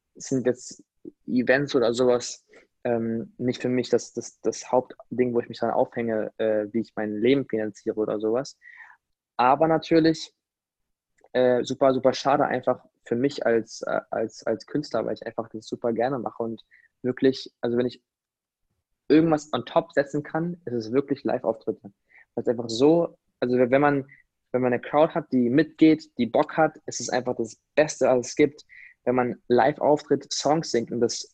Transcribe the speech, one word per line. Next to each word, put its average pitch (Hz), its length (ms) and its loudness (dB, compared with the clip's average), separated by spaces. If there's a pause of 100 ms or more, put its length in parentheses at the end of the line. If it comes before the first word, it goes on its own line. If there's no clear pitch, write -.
(140)
sind 123 320 -4
jetzt - 360 -4 (440)
Events 127 480 0
oder 120 180 2
sowas, 123 540 0 (380)
ähm, 113 520 -4
nicht 123 240 -2
für 127 80 -2
mich 123 220 -2
das, - 220 0
das, - 280 -12
das - 300 -6
Hauptding, 123 640 -2
wo 120 60 0
ich - 80 -6
mich 113 100 -14
dran 113 140 -2
aufhänge, 117 680 -2
äh, 107 340 -2
wie 117 80 -2
ich 104 160 -8
mein 107 200 -6
Leben 131 300 2
finanziere 107 500 -6
oder 107 240 -2
sowas. 113 360 -4 (800)
Aber 139 300 4
natürlich, 160 640 2 (1000)
äh, 123 320 2
super, 131 280 2
super 127 220 2
schade 139 300 0
einfach 127 400 -2 (180)
für - 140 -4
mich 139 280 -2
als, 117 380 0
äh, - 180 -2 (100)
als, - 360 -6
als 113 200 -4
Künstler, 123 380 -4
weil 113 100 -4
ich 107 120 -12
einfach 113 220 -8
das 110 180 -14
super 120 260 -4
gerne 120 280 -2
mache 110 240 -6
und 113 200 -10 (380)
wirklich, 131 580 0
also 120 160 0
wenn 123 100 2
ich 120 140 -8 (1080)
irgendwas 156 440 2
on 117 140 -4
top - 260 -2
setzen 147 300 -2
kann, 170 420 -6
ist 123 100 -8
es 110 180 -6
wirklich 139 320 -2
Live-Auftritte. 117 640 -4 (440)
Weil 117 80 -6
es - 60 -6
einfach 120 200 -2
so, 151 500 2 (220)
also 123 180 0
wenn 127 220 4
man, 143 260 2 (460)
wenn 127 100 0
man 123 100 2
eine 120 80 0
Crowd 156 340 2
hat, 160 180 -6
die 123 180 2
mitgeht, 156 680 2
die 120 80 0
Bock 135 300 0
hat, 156 300 2
ist - 140 -10
es 120 100 -8
einfach 123 240 -2
das 113 240 -8 (160)
Beste, 147 320 2
was 123 220 2
es - 80 -12
gibt, 147 280 2 (420)
wenn 123 100 0
man 123 320 -2
live 123 320 2
auftritt, 143 520 0
Songs 156 380 0
singt. 117 200 -2
Und 117 100 -4
das - 340 -2